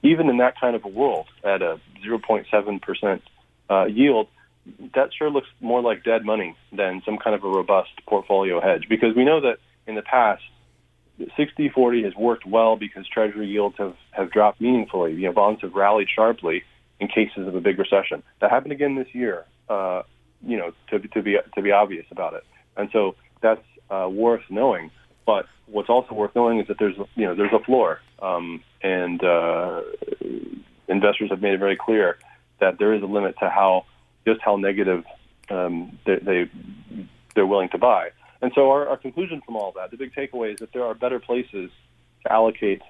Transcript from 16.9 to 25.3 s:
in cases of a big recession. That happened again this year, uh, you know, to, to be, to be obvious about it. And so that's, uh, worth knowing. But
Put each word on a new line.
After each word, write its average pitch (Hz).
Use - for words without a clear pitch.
in 127
cases 101
of 92
a 92
big 92
recession. 98
That 104
happened 135
again 143
this 131
year, 104
uh, 95
you 117
know, 85
to, 104
to 104
be, 101
to 101
be 101
obvious 98
about 82
it. -
And 104
so 101
that's, 110
uh, 95
worth 113
knowing. 98
But 104